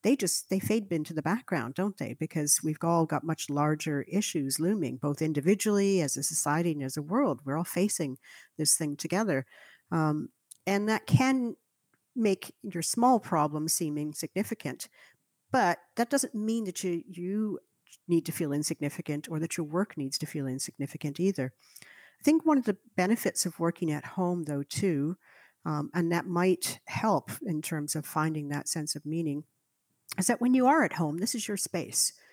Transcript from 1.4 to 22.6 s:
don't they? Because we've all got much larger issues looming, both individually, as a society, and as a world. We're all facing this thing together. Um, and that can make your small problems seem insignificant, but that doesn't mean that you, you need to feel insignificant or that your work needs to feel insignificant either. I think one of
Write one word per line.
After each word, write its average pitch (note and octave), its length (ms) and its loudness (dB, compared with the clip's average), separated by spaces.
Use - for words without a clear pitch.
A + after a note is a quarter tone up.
don't F#3+ 240 -2
they? B2 220 -6
Because D#3 440 0
we've D#3 200 0
all E3+ 220 4
got D#3 180 0
much D#3+ 260 -4
larger D3 540 0
issues D#3 560 -2
looming, E3 380 0
both C#3+ 260 -2
individually, F#3+ 760 2
as C#3+ 160 0
a D#3 60 -4
society, D#3+ 480 0
and D3 120 -2
as C3 140 -4
a D3+ 40 -4
world. E3 420 0
We're C#3 140 -2
all E3+ 60 0
facing E3+ 540 -2
this D3+ 180 2
thing D3 200 -2
together. F3 500 0
Um, D#3 380 2
and G3+ 200 2
that A3 200 0
can C4 480 2
make G#3+ 460 0
your F3+ 220 -6
small B3 360 4
problems D3+ 540 0
seem D3+ 240 -2
insignificant, D3+ 880 -6
but F#3+ 280 4
that A#3 160 0
doesn't C#4 240 0
mean A3 300 -2
that F3+ 180 -6
you, F3 240 -2
you F#3+ 520 -4
need E3+ 200 2
to E3+ 40 -4
feel D3+ 220 -2
insignificant D3+ 760 -2
or D#3+ 100 -2
that D#3+ 180 -4
your E3 80 -2
work E3+ 320 -2
needs C3+ 220 -4
to D#3 60 -6
feel C#3+ 220 -4
insignificant C3+ 720 -6
either. E3+ 340 0
I - 40 -20
think D#4 220 4
one D4+ 140 6
of A#3+ 60 -2